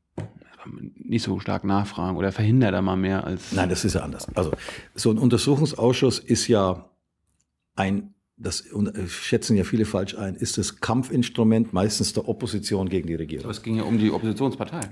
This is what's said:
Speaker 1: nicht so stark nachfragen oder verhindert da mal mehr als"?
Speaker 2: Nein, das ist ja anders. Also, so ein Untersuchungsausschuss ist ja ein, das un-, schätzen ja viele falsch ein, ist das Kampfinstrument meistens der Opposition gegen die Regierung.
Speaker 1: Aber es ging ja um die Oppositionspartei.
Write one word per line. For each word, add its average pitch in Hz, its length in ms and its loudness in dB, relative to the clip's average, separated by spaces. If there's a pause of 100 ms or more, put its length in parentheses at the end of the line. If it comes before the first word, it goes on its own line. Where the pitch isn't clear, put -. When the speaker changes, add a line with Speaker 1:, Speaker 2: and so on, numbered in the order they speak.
(960)
Speaker 1:
nicht - 300 -2
so 92 160 -2
stark 98 240 -4
nachfragen 95 520 -2
oder 95 140 0
verhindert 110 420 4
da 92 80 2
mal 95 160 2
mehr 95 280 0
als"? - 280 -6
Speaker 2:
Nein, 92 160 0
das 87 160 -2
ist 92 100 2
ja 92 80 0
anders. 73 340 -10
Also, 80 160 0 (420)
so - 160 2
ein 110 80 2
Untersuchungsausschuss 127 1000 2
ist - 260 0
ja 95 420 2 (840)
ein, 98 400 -2 (220)
das 101 360 -6
un-, 104 200 0 (160)
schätzen - 480 0
ja 92 80 4
viele 110 200 0
falsch 98 320 -4
ein, 95 200 -6
ist - 200 -4
das - 240 -4
Kampfinstrument 117 920 2
meistens 101 400 0
der - 160 -4
Opposition 104 600 -2
gegen 87 200 -2
die 82 80 -2
Regierung. 78 280 -6
Speaker 1:
Aber 110 80 -6
es 110 100 -10
ging 113 140 -2
ja 110 60 0
um 107 160 2
die 107 120 6
Oppositionspartei. 113 680 -2 (100)